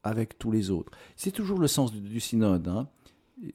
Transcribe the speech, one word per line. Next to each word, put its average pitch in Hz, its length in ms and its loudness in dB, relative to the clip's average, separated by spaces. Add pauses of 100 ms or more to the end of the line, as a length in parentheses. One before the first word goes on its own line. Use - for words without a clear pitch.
avec 110 360 -4
tous 113 140 -2
les 104 180 2
autres. 90 220 -2 (240)
C'est - 160 -4
toujours 196 260 -2
le 165 80 6
sens 131 260 2
du, 107 80 -10
du 104 200 -6
synode, 98 480 2
hein, 113 200 -2 (680)